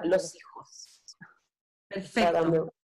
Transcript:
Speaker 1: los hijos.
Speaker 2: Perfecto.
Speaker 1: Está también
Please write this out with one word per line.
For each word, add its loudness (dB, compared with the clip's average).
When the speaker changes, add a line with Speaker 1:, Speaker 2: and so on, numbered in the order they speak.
Speaker 1:
los 0
hijos. -20
Speaker 2:
Perfecto. -6
Speaker 1:
Está 4
también 2